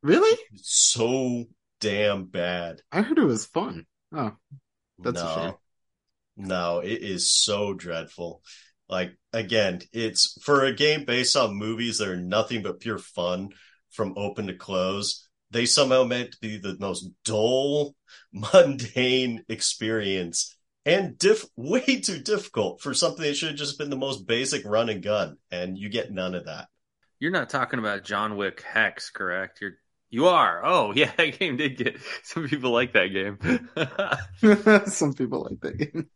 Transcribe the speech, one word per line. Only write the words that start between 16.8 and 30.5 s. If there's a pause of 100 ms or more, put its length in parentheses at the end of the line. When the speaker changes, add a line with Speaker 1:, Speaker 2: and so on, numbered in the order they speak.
Speaker 2:
dull, (200)
<laughs>
mundane
experience (300)
and
diff-, (100)
way
too
difficult
for
something
that
should
have
just
been
the
most
basic
run
and
gun, (120)
and
you
get
none
of
that. (520)
Speaker 3:
You're
not
talking
about
John
Wick
Hex,
correct?
You're, (340)
you
are.